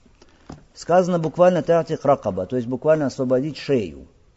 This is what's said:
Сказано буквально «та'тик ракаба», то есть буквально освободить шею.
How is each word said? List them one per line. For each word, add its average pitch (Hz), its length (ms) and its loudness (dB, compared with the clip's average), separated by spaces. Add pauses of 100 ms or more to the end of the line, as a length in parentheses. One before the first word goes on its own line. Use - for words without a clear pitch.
(720)
Сказано 175 460 2
буквально 170 400 2
«та'тик 160 460 0
ракаба», 98 420 0
то 127 100 -6
есть 120 100 -4
буквально 147 400 0
освободить 131 520 -2
шею. 85 480 -4 (300)